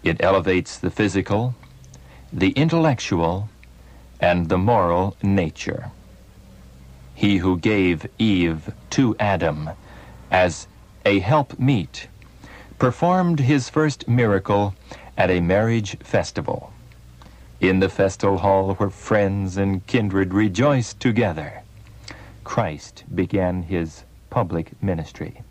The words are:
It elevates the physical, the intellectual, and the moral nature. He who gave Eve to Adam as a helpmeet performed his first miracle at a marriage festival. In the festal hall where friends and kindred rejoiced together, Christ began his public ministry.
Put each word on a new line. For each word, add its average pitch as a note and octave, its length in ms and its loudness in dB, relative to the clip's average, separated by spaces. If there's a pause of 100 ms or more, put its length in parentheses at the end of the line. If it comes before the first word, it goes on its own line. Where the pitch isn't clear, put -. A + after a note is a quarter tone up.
It E2 180 0
elevates F#2 560 2
the F2+ 140 -4
physical, G#2 640 0 (760)
the F#2+ 200 2
intellectual, A2+ 960 0 (680)
and F2 300 2
the F2+ 80 2
moral F#2+ 680 2
nature. F#2+ 680 -2 (1200)
He G2+ 220 2
who F2+ 200 2
gave F2+ 500 2 (100)
Eve F2 540 0 (200)
to C3 280 2
Adam E2 520 -2 (600)
as F#2 360 2 (360)
a G2+ 160 2
helpmeet B2+ 880 0 (720)
performed E3+ 640 0
his C3+ 260 2
first D#3 400 -2
miracle G2+ 680 0 (440)
at F2+ 120 2
a F2+ 120 2
marriage G#2+ 580 0
festival. - 720 -6 (880)
In F#2 200 2
the F#2+ 100 2
festal G2 480 0
hall G2 380 2
where G2+ 140 -2
friends G2 680 -2
and G2 280 -2
kindred G2 480 0
rejoiced A2 680 0
together, F2+ 640 -2 (840)
Christ - 580 -6 (100)
began F2+ 500 0
his E2+ 400 -6 (260)
public F2 520 -4
ministry. E2 680 -6